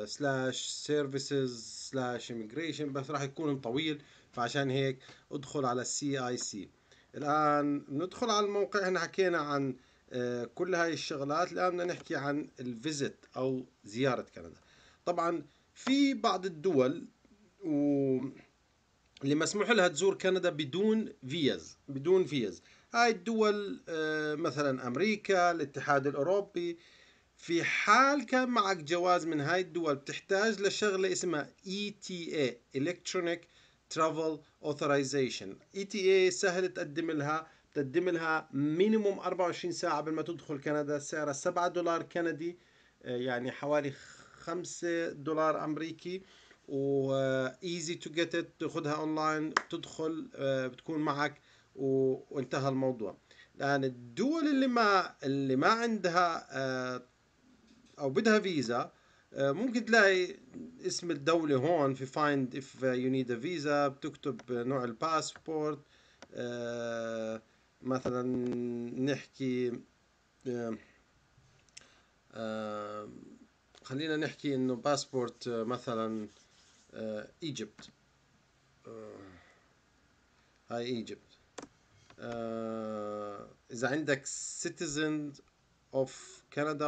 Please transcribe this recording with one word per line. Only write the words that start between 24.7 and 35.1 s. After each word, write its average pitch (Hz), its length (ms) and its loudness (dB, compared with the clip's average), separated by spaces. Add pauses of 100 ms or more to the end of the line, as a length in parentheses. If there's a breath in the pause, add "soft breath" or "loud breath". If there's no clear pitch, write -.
أمريكا، 180 640 2
الاتحاد 143 560 0
الأوروبي. 170 720 0 (600 loud breath)
في 170 240 0
حال 254 640 6
كان 254 240 2
معك 202 280 4
جواز 175 480 2
من 160 160 0
هاي 170 200 2
الدول، 160 340 0
بتحتاج 196 680 0
لشغلة 190 500 2
اسمها 160 380 -2 (180)
إي 202 340 -4
تي - 120 -10
إيه، 156 460 -2 (180)
Electronic 170 640 -2 (540 soft breath)
Travel 160 440 0 (280 soft breath)
Authorization. 139 840 0 (280)